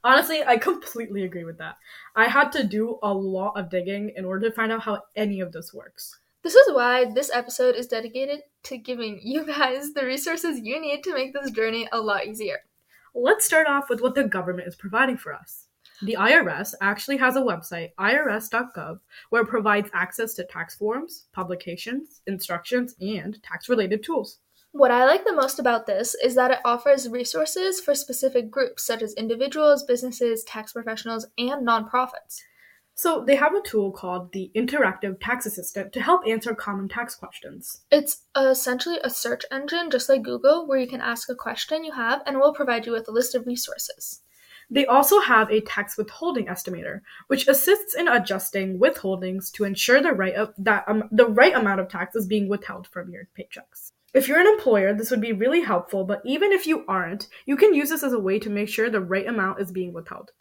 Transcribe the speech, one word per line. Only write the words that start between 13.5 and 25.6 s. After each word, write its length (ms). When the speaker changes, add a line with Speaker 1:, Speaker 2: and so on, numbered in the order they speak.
Speaker 1:
off 200
with 120
what 160
the 80
government 420
is 80
providing 440
for 160
us. 340
The 140
I 160
R 160
S 320
actually 380
has 180
a 40
website, 560
I 200
R 120
S 200
dot 260
gov, 240
where 120
it 60
provides 460
access 400
to 100
tax 300
forms, 580
publications, 960
instructions, 720
and 440
tax-related 580
tools. 360
Speaker 2:
What 160
I 140
like 220
the 80
most 240
about 260